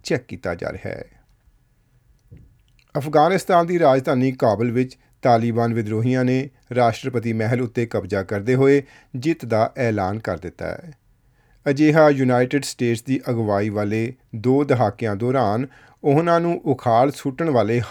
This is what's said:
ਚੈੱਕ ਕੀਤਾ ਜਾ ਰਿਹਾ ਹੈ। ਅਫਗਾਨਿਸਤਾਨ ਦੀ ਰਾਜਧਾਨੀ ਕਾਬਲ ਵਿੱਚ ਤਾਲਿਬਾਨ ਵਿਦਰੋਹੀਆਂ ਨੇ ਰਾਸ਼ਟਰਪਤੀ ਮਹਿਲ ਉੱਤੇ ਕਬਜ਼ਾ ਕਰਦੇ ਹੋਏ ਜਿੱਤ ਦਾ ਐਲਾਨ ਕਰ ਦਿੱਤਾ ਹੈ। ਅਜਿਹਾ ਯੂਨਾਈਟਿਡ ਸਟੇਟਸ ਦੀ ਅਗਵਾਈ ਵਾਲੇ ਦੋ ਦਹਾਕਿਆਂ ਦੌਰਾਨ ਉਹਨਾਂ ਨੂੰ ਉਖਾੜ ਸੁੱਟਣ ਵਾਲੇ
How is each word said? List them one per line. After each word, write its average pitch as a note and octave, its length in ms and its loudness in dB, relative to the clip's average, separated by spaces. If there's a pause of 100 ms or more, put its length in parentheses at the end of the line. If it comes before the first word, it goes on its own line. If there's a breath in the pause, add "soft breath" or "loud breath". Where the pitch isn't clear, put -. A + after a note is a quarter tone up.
ਚੈੱਕ C#3+ 240 -4
ਕੀਤਾ - 280 -8
ਜਾ - 180 -6
ਰਿਹਾ - 180 -12
ਹੈ। - 180 -14 (1900)
ਅਫਗਾਨਿਸਤਾਨ E3 720 2
ਦੀ F3 140 -2
ਰਾਜਧਾਨੀ C3+ 520 2
ਕਾਬਲ A#2+ 400 0
ਵਿੱਚ B2+ 260 -2 (240)
ਤਾਲਿਬਾਨ A#2 520 2
ਵਿਦਰੋਹੀਆਂ A#2 520 -2
ਨੇ C3 240 -2 (260)
ਰਾਸ਼ਟਰਪਤੀ A#2+ 580 -2
ਮਹਿਲ A2+ 280 -2
ਉੱਤੇ A#2 240 -4
ਕਬਜ਼ਾ G2 380 -4
ਕਰਦੇ G#2 320 -2
ਹੋਏ C3+ 260 4 (340 soft breath)
ਜਿੱਤ C#3 300 -4
ਦਾ A2+ 320 0
ਐਲਾਨ G#2+ 420 -2
ਕਰ G2 180 -6
ਦਿੱਤਾ F2 300 -12
ਹੈ। A2 240 -12 (760)
ਅਜਿਹਾ D3+ 440 6
ਯੂਨਾਈਟਿਡ C3 540 2
ਸਟੇਟਸ A#2 400 -4
ਦੀ C3+ 160 -2 (100)
ਅਗਵਾਈ G#2+ 400 0
ਵਾਲੇ G#2+ 440 -4 (220)
ਦੋ B2+ 280 0
ਦਹਾਕਿਆਂ A2+ 520 -2
ਦੌਰਾਨ A#2 500 -2 (380 soft breath)
ਉਹਨਾਂ E3 360 2
ਨੂੰ E3+ 260 -2
ਉਖਾੜ B2+ 460 2
ਸੁੱਟਣ C#3 380 -6
ਵਾਲੇ A#2 420 2